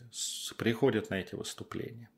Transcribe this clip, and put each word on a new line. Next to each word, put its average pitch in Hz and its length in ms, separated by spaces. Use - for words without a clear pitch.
с-, - 440
приходят 117 560
на 104 40
эти 95 200
выступления. - 840